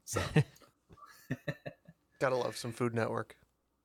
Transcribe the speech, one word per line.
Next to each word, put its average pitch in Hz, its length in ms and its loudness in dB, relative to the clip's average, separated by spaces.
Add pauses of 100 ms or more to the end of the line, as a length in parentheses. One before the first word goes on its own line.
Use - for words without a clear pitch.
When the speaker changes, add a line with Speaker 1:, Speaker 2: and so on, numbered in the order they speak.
Speaker 1:
So. - 160 -2 (1080)
<laughs> - 880 -12
Speaker 2:
Gotta 131 160 2
love 117 220 0
some 120 140 -6
Food 120 220 0
Network. 113 420 0 (500)